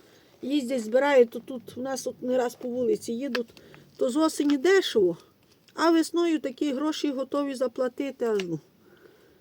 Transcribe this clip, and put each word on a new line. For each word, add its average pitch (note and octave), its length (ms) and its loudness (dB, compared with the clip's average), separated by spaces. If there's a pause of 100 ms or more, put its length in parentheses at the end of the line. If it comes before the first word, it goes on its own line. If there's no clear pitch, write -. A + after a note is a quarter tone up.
(420)
їздять, B3+ 420 -2
збирають, B3 460 6
то A#3+ 100 -12
тут B3+ 220 -12 (140)
у A#3+ 40 -8
нас C4 260 -6
от B3+ 160 -10
не B3+ 140 -2
раз A#3+ 180 -2
по - 140 -10
вулиці A#3+ 440 -2
їдуть, A#3+ 500 -6 (340)
то C4 140 0
з A#3+ 60 -4
осені D4+ 420 2
дешево, B3+ 580 2 (580)
а D#4+ 160 2
весною E4 500 2
такі C#4+ 320 -4
гроші D4 380 -2
готові C#4 440 -4
заплатити B3+ 720 -4
аж, A3 200 0
ну. E3 160 -6 (800)